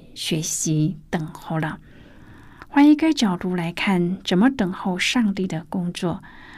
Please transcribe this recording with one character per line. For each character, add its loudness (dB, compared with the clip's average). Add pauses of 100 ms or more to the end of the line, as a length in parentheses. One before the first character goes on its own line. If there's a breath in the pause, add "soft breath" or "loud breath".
(140)
学 -4
习 -2 (120)
等 -4
候 -8
了。 -6 (880 loud breath)
换 6
一 10
个 2
角 0
度 -4
来 -4
看， 0
怎 2
么 6
等 -2
候 -4
上 0
帝 -4
的 -6
工 -4
作？ -6 (360 loud breath)